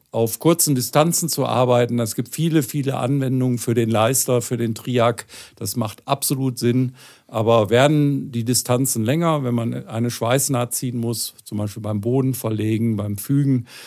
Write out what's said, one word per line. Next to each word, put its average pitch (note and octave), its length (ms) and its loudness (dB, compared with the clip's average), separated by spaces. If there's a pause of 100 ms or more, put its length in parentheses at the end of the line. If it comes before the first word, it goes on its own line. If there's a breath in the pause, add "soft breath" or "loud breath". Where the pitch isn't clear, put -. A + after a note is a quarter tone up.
(100)
auf A2+ 280 0
kurzen E3 340 2
Distanzen C#3+ 560 2
zu C3 160 -2
arbeiten, A#2+ 540 2
es A2 160 -2
gibt - 180 -6
viele, D#3 300 2
viele C3+ 340 -4
Anwendungen B2+ 640 0
für A#2 160 -2
den A#2 140 2
Leister, A#2 520 2
für B2 160 -4
den A#2 160 -2
Triac. A#2 520 0 (300 loud breath)
Das - 200 -8
macht A2 320 -6
absolut C3+ 500 -2
Sinn. B2+ 360 0 (340 loud breath)
Aber A2 420 2
werden C#3+ 600 4
die A#2 120 -4
Distanzen B2 600 0
länger, D#3 380 0
wenn A#2+ 100 -2
man A#2+ 340 -2
eine A#2 240 -2
Schweißnaht A#2+ 600 0
ziehen B2+ 240 -6
muss, A#2 460 -4
zum - 160 -8
Beispiel G#2+ 240 -6
beim G#2 180 -4
Boden C3 320 0
verlegen, A2 600 -2
beim G2+ 220 -4
Fügen, C#3 500 0 (200 loud breath)